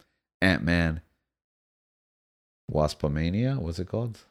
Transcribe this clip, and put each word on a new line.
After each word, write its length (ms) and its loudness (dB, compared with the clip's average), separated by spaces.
Ant-Man 600 2
Waspomania. 880 0
What's 220 -4
it 80 -6
called? 320 -6